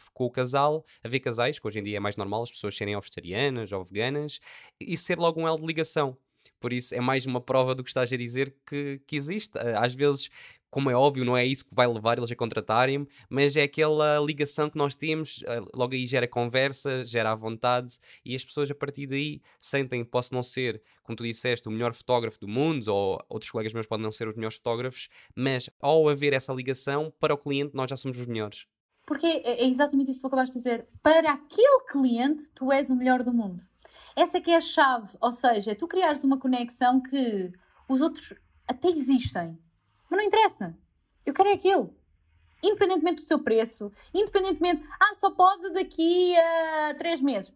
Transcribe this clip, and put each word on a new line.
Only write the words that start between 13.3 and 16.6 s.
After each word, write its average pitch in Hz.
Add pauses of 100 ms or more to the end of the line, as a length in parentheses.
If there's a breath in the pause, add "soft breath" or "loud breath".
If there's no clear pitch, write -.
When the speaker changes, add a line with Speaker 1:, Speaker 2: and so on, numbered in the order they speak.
Speaker 1:
mas 139
é 151
aquela 151
ligação 147
que 147
nós 143
temos, 156
eh, 117 (120)
logo 123
aí 127
gera 123
conversa, 131